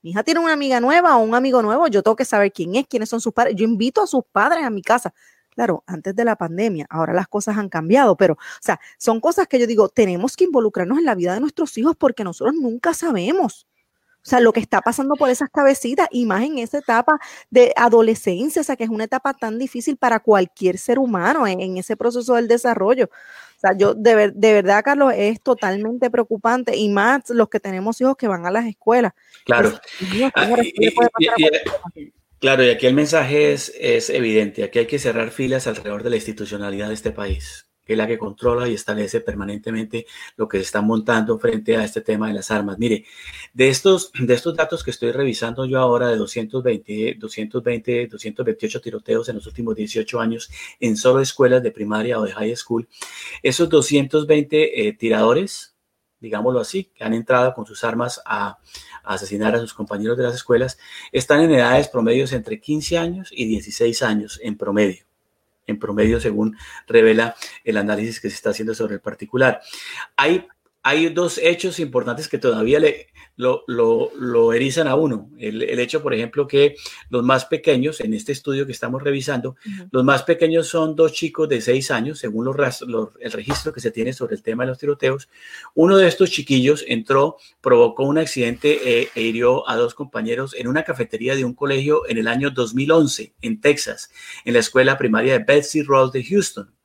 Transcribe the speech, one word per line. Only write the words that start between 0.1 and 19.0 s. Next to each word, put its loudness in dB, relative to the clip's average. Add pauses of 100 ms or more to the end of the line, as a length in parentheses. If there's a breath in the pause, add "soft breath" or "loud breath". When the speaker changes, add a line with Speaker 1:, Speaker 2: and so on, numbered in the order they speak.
Speaker 1:
hija -2
tiene 0
una 0
amiga 0
nueva 6
o 6
un 0
amigo 4
nuevo, 2
yo 2
tengo 4
que -2
saber 2
quién -4
es, 0
quiénes -4
son -4
sus -4
padres. 0
Yo 0
invito 0
a 0
sus 0
padres 2
a -4
mi -6
casa. 0 (400 soft breath)
Claro, -2
antes -8
de 0
la 0
pandemia, -4
ahora -2
las 0
cosas -4
han -6
cambiado, 4
pero, 4
o -14
sea, -2 (200 loud breath)
son 0
cosas 0
que 0
yo 4
digo, 4
tenemos 0
que 4
involucrarnos 0
en 2
la 2
vida -2
de -4
nuestros -4
hijos 2
porque 0
nosotros -2
nunca -2
sabemos, -2 (500)
o -20
sea, 4
lo 6
que 0
está 0
pasando -2
por 2
esas -2
cabecitas, 2
y -2
más 0
en -4
esa -6
etapa 2 (320 loud breath)
de 8
adolescencia, 4
o -2
sea, -4
que -6
es -4
una -4